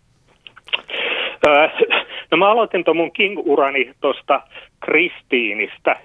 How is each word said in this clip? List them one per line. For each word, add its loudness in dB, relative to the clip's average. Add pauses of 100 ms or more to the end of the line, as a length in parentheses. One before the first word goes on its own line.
(1500)
Öö, 4 (640)
no 0
mä 4
aloitin 0
ton 2
mun 0
King-urani 0
tosta -2 (440)
Kristiinistä, -2